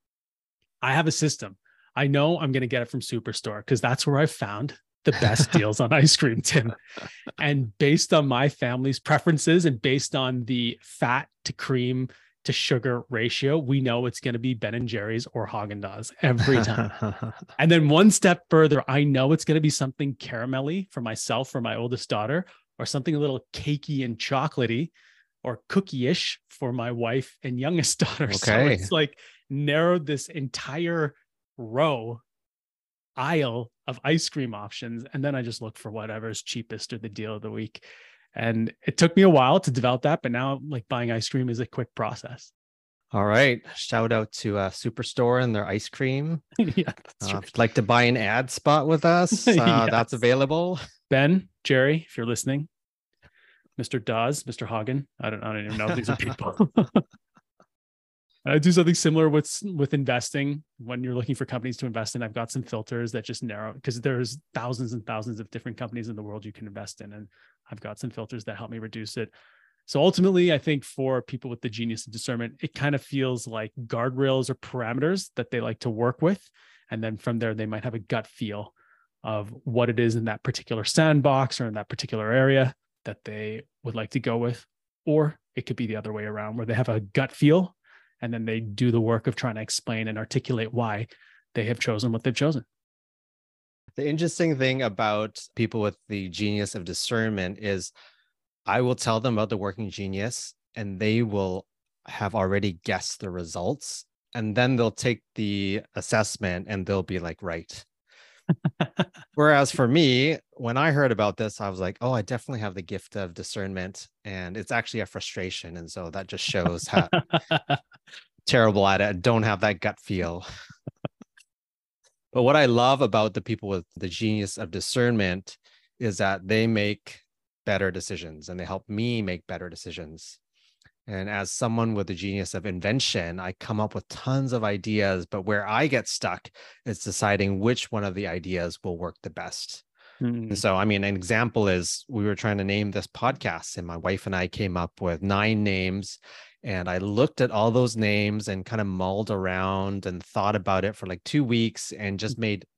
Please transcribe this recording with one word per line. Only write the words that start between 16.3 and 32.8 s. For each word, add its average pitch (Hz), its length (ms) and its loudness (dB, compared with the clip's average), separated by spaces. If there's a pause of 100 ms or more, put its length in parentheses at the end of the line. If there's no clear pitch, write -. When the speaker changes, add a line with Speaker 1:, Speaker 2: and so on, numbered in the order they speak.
Speaker 1:
time. 107 720 -2 (120)
Speaker 2:
<laughs> - 120 -20
Speaker 1:
And 160 140 6
then 160 160 8
one 175 240 10
step 175 380 4
further, 151 400 8
I 143 160 4
know 135 260 4
it's 160 140 2
gonna 156 160 2
be 151 80 4
something 135 460 -2
caramelly 131 760 -4
for - 80 -6
myself 117 560 -4
or 127 60 -2
my 110 160 -2
oldest 120 320 -4
daughter, 123 360 0 (320)
or 117 80 -6
something 147 300 -2
a 147 40 0
little 139 340 -2
cakey 143 500 -4
and 117 140 -4
chocolatey 135 720 0 (540)
or 120 240 -6
cookie-ish 143 720 0 (100)
for 127 240 -6
my 123 180 -4
wife 117 520 -2
and 123 160 -4
youngest 156 400 0
<laughs> - 40 6
daughter. 123 300 0
So 107 200 2
Speaker 2:
Okay. 131 200 6
Speaker 1:
it's, 95 180 -2
like, 156 260 0 (320)
narrowed 151 560 2
this 143 220 -4
entire 156 840 -4 (440)
row, 117 640 -2 (960)